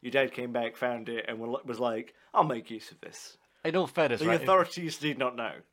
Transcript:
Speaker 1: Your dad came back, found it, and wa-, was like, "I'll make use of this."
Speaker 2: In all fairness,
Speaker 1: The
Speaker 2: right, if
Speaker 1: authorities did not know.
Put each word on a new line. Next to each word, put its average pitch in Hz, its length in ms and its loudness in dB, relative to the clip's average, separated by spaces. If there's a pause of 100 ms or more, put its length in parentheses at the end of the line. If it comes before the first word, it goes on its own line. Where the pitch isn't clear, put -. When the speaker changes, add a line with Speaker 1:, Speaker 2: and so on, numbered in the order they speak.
Speaker 1:
Your 123 80 -6
dad 131 220 2
came 123 200 -6
back, 117 240 -2
found 120 320 -2
it, 113 200 -4
and 110 100 -6
wa-, 117 260 -4
was 120 140 -8
like, 120 360 -2 (200)
"I'll 214 80 6
make 139 260 0
use - 220 -12
of - 100 -20
this." - 360 -16 (280)
Speaker 2:
In 160 120 0
all 180 100 2
fairness, 131 360 2
Speaker 1:
The 160 40 2
Speaker 2:
right, 175 80 6
if 160 80 2
Speaker 1:
authorities 175 560 2
did 147 200 -2
not 127 180 -2
know. 113 160 -4 (200)